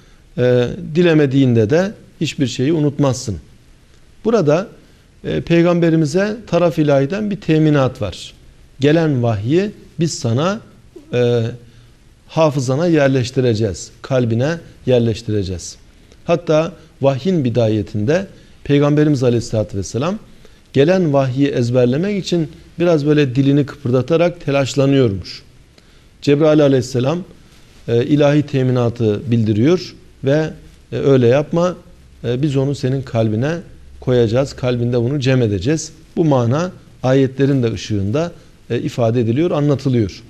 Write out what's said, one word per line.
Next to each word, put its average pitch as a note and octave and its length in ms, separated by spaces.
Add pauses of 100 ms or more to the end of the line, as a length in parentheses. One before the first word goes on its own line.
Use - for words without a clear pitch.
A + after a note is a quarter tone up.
(380)
e, B2 300 (260)
dilemediğinde C#3 760
de F#3 220 (280)
hiçbir D3 260
şeyi C3 260
unutmazsın. C#3 640 (880)
Burada, F#3+ 440 (560)
e, D3+ 160
peygamberimize E3+ 960 (100)
taraf E3+ 320
ilahiden D3+ 520
bir E3 100
teminat D3+ 640
var. - 320 (460)
Gelen D3 420
vahyi A#2 480 (300)
biz E3 180
sana, E3 420 (520)
e, A#2+ 300 (840)
hafızana C#3+ 580
yerleştireceğiz, B2+ 1040 (120)
kalbine B2+ 560 (280)
yerleştireceğiz. G#2+ 880 (480)
Hatta E3 480 (300)
vahyin C#3 420
bidayetinde A2+ 840 (380)
Peygamberimiz D3 580
Aleyhisselatü A2+ 560
Vesselam C#3+ 400 (540)
gelen E3 400
vahyi C#3 360
ezberlemek C3 760
için E3+ 240 (300)
biraz E3 280
böyle D3 280
dilini C#3 320
kıpırdatarak D#3 760
telaşlanıyormuş. C3+ 1000 (800)
Cebrail D3+ 400
Aleyhisselam, C3+ 560 (680)
e, A#2+ 160
ilahi D3 380
teminatı A#2+ 880
bildiriyor A#2 640 (300)
ve, D#3 260 (420)
e, A#2+ 40
Öyle B2+ 300
yapma, E3 500 (480)
e, B2+ 180
biz C#3+ 140
onu C3+ 180
senin C3 280
kalbine A#2 560 (440)
koyacağız, B2 500
kalbinde A#2+ 500
bunu C#3 180
cem B2+ 220
edeceğiz. A2 500 (240)
Bu E3+ 80
mana C#3+ 480 (300)
ayetlerin C3+ 600
de A2+ 100
ışığında, G#2+ 600 (380)
e, A2 100
ifade A#2 400
ediliyor, B2+ 300
anlatılıyor. C#3 800